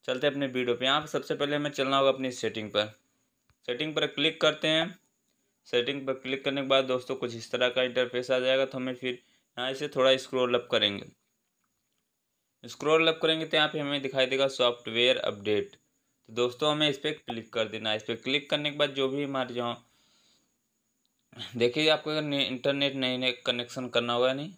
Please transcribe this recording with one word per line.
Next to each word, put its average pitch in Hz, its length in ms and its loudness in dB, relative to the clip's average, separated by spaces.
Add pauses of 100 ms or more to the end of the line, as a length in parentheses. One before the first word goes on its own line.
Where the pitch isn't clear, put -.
चलते 131 200 0
हैं 139 60 2
अपने 139 140 -2
वीडियो 123 280 0
पे। 123 100 -4
यहाँ 139 160 4
पे 151 60 -10
सबसे 147 280 -4
पहले 143 200 -2
हमें 147 160 -2
चलना 135 260 0
होगा 135 120 6
अपनी 131 220 -2
सेटिंग 107 400 -6
पर। 104 140 0 (840)
सेटिंग 147 280 -4
पर 151 120 0
क्लिक 156 340 -2
करते 156 260 2
हैं। 160 200 2 (800)
सेटिंग 135 400 -2
पर 135 80 -2
क्लिक 135 300 -6
करने 139 160 -2
के 131 60 -4
बाद 135 180 4
दोस्तों 127 300 -2
कुछ 120 200 -6
इस 113 160 -12
तरह 123 180 2
का 127 140 0
इंटरफेस 123 480 -2
आ 127 80 4
जाएगा। 131 260 2
तो 131 120 -10
हमें 127 180 -4
फिर 127 180 -4 (440)
यहाँ 127 160 -4
से 143 140 -6
थोड़ा 135 300 6
स्क्रॉल 127 380 0
अप 120 160 0
करेंगे। 104 340 2 (1600)
स्क्रॉल 156 440 2
अप 165 140 2
करेंगे 160 240 2
तो 156 120 0
यहाँ 151 120 2
पे 151 100 -4
हमें 143 220 -2
दिखाई 131 240 2
देगा 135 240 2
सॉफ्टवेयर 120 680 2
अपडेट। 104 560 -2
तो - 580 -20
दोस्तों 123 380 0
हमें 151 180 2
इस 139 80 -2
पर 151 160 -4
क्लिक 113 400 -10
कर 113 140 0
देना 110 220 -6
है। 107 60 0
इस 110 80 -6
पर 117 140 -4
क्लिक 139 320 -2
करने 147 220 -2
के 147 60 -12
बाद 143 160 0
जो 135 160 0
भी 143 140 -2
हमारे 131 320 -4
यहाँ 120 300 -4 (1700)
देखिए 120 320 4
आपको 156 220 2
अगर 156 100 0
ने-, 143 240 0
इंटरनेट 139 500 0
नए 127 220 0
नए 127 140 0 (140)
कनेक्शन 123 440 -4
करना 120 240 0
होगा 123 200 2
नहीं 147 240 -6